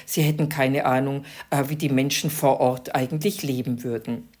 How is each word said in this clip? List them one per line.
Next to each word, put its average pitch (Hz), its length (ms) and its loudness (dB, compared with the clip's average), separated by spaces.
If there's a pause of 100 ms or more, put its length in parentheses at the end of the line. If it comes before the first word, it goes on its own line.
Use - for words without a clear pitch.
sie - 160 0
hätten 151 260 2
keine 143 380 2
Ahnung, 139 380 0 (260)
äh, 143 180 2
wie 151 80 -2
die 151 140 0
Menschen 135 400 2
vor 135 280 2
Ort 127 380 0
eigentlich 151 480 -2
leben 123 400 -2
würden. 117 420 -6 (140)